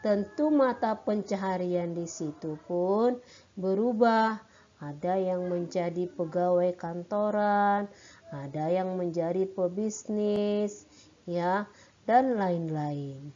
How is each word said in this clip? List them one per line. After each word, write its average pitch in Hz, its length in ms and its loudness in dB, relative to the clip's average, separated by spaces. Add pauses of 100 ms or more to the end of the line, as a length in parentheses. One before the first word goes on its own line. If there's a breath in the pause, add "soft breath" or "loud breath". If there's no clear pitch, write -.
Tentu 214 480 2
mata 247 480 2
pencaharian 185 960 -2
di 170 80 -4
situ 156 640 -8
pun 196 480 2 (400 loud breath)
berubah. 220 800 2 (480 loud breath)
Ada 151 320 -4
yang 185 320 0
menjadi 175 640 -2
pegawai 180 640 2
kantoran, 202 1120 0 (480 loud breath)
ada 143 320 -4
yang 185 320 0
menjadi 175 480 0
pebisnis, 208 1400 -2 (400 loud breath)
ya, 180 480 -2 (320 loud breath)
dan 247 320 4
lain-lain. 147 1000 -2